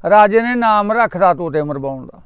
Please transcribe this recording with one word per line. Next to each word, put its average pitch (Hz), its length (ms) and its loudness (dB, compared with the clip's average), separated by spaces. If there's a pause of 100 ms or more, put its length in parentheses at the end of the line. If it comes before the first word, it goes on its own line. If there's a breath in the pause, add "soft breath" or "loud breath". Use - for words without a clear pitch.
(100)
ਰਾਜੇ 214 320 4
ਨੇ 240 120 -4
ਨਾਮ 214 380 0
ਰੱਖਦਾ 190 420 0
ਤੋਤੇ 151 280 -4
ਮਰਵਾਉਣ 135 440 -8
ਦਾ। - 200 -20